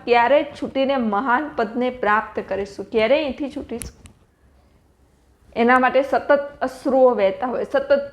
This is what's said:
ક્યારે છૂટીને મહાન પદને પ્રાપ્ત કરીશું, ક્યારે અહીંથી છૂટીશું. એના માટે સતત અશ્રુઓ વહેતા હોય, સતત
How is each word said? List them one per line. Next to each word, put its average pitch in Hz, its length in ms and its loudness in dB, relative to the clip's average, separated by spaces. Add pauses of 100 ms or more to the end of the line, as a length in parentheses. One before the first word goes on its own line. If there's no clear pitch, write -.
ક્યારે 240 400 4
છૂટીને 269 520 -2
મહાન 240 600 0
પદને 240 340 -2
પ્રાપ્ત 214 580 -2
કરીશું, 196 420 -8
ક્યારે 226 280 2
અહીંથી 277 320 -6
છૂટીશું. - 460 -12 (1600)
એના 233 220 4
માટે 254 240 2
સતત 277 380 0 (220)
અશ્રુઓ 262 520 2
વહેતા 196 320 0
હોય, 208 180 -4
સતત 277 360 0 (120)